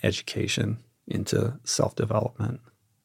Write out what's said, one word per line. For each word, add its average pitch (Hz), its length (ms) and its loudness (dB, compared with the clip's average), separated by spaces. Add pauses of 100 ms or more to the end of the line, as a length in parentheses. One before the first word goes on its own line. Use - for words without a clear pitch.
education - 760 0 (280)
into 104 560 0
self-development. 110 960 0 (460)